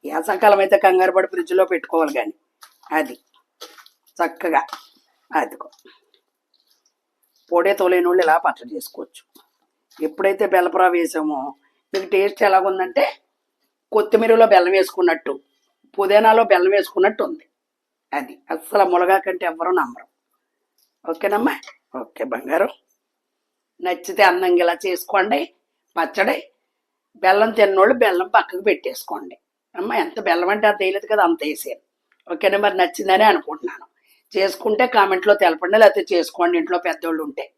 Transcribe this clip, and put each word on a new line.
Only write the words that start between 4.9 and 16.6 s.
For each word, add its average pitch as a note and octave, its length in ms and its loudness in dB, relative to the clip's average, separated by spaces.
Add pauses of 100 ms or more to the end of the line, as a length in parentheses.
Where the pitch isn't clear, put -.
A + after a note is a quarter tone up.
అదిగో. - 300 -10 (1800)
పొడే F3 280 2
తోలేని F3+ 300 2
వాళ్ళు F3+ 160 2
ఇలా D#3+ 200 4
పచ్చడి B3 320 -6
చేసుకోవచ్చు. - 460 -16 (840)
ఎప్పుడైతే G3 460 -2
బెల్లపురా F3+ 420 2
వేసామో D#3 440 -4 (520)
మీకు F#3+ 220 -6
టేస్ట్ G3+ 340 0
ఎలాగుందంటే F#3+ 580 0 (880)
కొత్తిమీరలో A3+ 580 2
బెల్లం F#3 260 4
వేసుకున్నట్టు, E3+ 560 -2 (600)
పుదీనాలో G#3+ 560 4
బెల్లం F#3+ 240 4